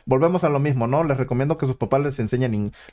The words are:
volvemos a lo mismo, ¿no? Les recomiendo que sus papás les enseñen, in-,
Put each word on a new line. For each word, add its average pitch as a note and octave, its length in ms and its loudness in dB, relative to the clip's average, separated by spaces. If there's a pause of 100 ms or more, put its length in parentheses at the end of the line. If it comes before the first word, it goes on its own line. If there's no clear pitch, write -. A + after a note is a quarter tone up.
volvemos E3+ 380 2
a D#3 60 2
lo C#3+ 100 0
mismo, C3 280 0
¿no? C#3+ 160 2
Les C#3+ 140 0
recomiendo C3 400 0
que C#3 100 -2
sus C3 80 -2
papás C3+ 260 0
les C#3+ 180 -4
enseñen, A#2+ 340 -2
in-, G#2 200 -4 (200)